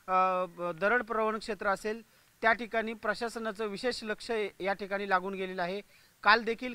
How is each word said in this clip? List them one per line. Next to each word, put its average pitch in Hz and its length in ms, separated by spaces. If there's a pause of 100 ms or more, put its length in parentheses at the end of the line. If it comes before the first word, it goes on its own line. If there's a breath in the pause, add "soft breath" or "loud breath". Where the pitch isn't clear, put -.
अ, 185 380
ब-, 170 340
दरड 226 220
प्रवण 220 360
क्षेत्र 208 280
असेल 214 360 (400 soft breath)
त्या 226 100
ठिकाणी 226 400
प्रशासनाचं 220 720
विशेष 233 380
लक्ष 214 280 (280)
या 196 120
ठिकाणी 196 360
लागून 190 260
गेलेलं 185 280
आहे. 190 180 (420 soft breath)
काल 220 200
देखील 233 320